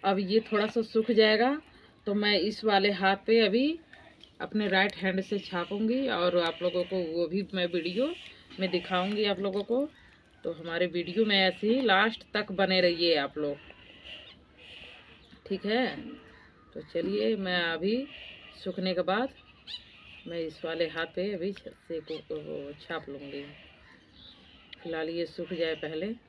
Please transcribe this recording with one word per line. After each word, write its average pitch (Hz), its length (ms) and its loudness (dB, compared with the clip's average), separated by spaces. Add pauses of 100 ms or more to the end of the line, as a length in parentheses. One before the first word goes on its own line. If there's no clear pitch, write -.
अब 196 160 2
ये 208 200 2 (120)
थोड़ा 208 160 2
सा 226 160 -2
सूख 220 280 0
जाएगा, 220 440 6 (500)
तो 202 100 0
मैं 208 240 4
इस 208 240 -2
वाले 202 280 4
हाथ 190 240 4 (100)
पे 226 140 6
अभी 254 380 4 (640)
अपने 208 280 -2
right 190 280 4
hand 190 260 0
से 202 180 -4
छापूंगी 214 680 -2
और 175 300 2
आप 170 240 0
लोगों 180 220 0
को 190 120 -4 (120)
वो 170 200 0
भी 190 140 -2 (120)
मैं 180 120 0
video 180 400 0 (540)
में 185 100 0
दिखाऊंगी 185 540 0
आप 202 160 0
लोगों 202 220 -2
को। 233 160 0 (680)
तो 170 80 -4
हमारे 165 360 -2
video 180 380 0
में 208 100 4
ऐसे 190 300 2
ही 247 160 4
last 214 500 2
तक 208 200 -2
बने 185 280 4
रहिए 170 360 4
आप 139 220 -2
लोग, 147 180 -2 (1900)
ठीक 196 200 -6
है। 233 200 2 (880)
तो - 100 -10
चलिए, 208 520 0
मैं 180 260 0
अभी 190 440 0 (500)
सूखने 185 380 -4
के 175 80 0
बाद 214 320 0 (920)
मैं 170 140 -8
इस 156 240 -6
वाले 165 240 0
हाथ 160 280 -4
पे 190 180 -2
अभी 185 200 -4
से - 480 -10
को, 160 120 -8 (160)
वो 151 500 -8
छाप 160 280 -8
लूँगी। 139 360 -10 (1400)
फिलहाल 160 280 -6
ये 170 160 -2
सूख 170 280 -8
जाए 160 220 0
पहले। 160 300 -6 (220)